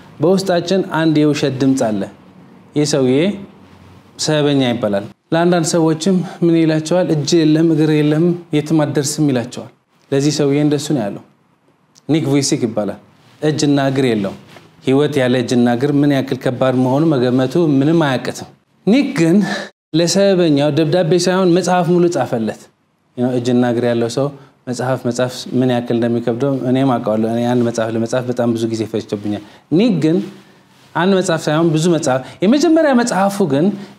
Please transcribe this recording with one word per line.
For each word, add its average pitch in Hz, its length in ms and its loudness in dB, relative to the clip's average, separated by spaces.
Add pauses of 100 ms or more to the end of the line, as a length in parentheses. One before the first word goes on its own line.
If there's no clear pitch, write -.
(180)
በውስጣችን 185 640 0 (120)
አንድ 160 240 2
የውሸት 147 400 0
ድምፅ 135 260 2
አለ። 107 200 -2 (720)
ይህ 147 120 0
ሰውዬ 135 300 2 (1000)
ሰበኛ 147 480 0
ይባላል። 110 380 -2 (240)
ለአንዳንድ 170 380 2
ሰዎችም 160 500 0 (240)
ምን 170 140 2
ይላቸዋል? 160 560 0
"እጅ 147 240 -2
የለህም፣ 160 360 4
እግር 156 220 2
የለህም፣ 151 340 2 (260)
የትም 151 280 0
አትደርስም" 147 480 -2
ይላቸዋል። 123 440 -6 (380)
ለዚህ 139 220 0
ሰውዬ 143 280 0
እንደሱ 147 300 0
ነው 139 120 -2
ያለው። - 220 -8 (840)
ኒክ 143 180 0
ቮይሲክ 139 360 0
ይባላል። 107 380 -4 (400)
እጅና 147 460 0
እግር 135 200 0
የለውም። 101 320 -2 (440)
ህይወት 143 340 2
ያለ 127 220 2
እጅና 120 340 2
እግር 135 200 0
ምን 143 200 2
ያክል 131 260 -2
ከባድ 131 380 -2
መሆኑ 131 300 2
መገመቱ 131 480 0 (180)
ምንም 151 300 2
አያቅትም። 127 460 -4 (380)
ኒክ 254 280 2
ግን 165 220 2 (580)
ለሰበኛው 170 800 2
ደብዳቤ 160 460 0
ሳይሆን 185 340 0
መጽሐፍ 180 360 0
ሙሉ 175 200 4
ጻፈለት። 120 540 -4 (540)
You 123 60 -4
know፣ 131 100 0
እጅና 123 320 0
እግር 120 200 0
ያለው 117 240 0
ሰው 135 180 -2 (380)
መጽሐፍ 123 380 -4
መጻፍ 123 300 -2 (200)
ምን 127 180 2
ያክል 120 240 -2
እንደሚከብደው 120 580 -2 (120)
እኔም 131 260 0
አውቃለሁ። 110 400 -2
እኔ 117 160 -2
አንድ 123 160 0
መጽሐፍ 117 280 -2
ለመጻፍ 117 340 -4
በጣም 120 260 -2
ብዙ 113 180 -2
ጊዜ 113 180 -4
ፈጅቶብኛል። 104 560 -6 (300)
ኒክ 208 260 2
ግን 156 180 2 (800)
አንድ 180 200 2
መጽሐፍ 180 280 0
ሳይሆን 160 280 0
ብዙ 156 200 0
መጽሐፍ፣ 131 300 0 (200)
የመጀመሪያ 302 540 4
መጽሐፉ 196 520 0
ግን 143 200 0 (320)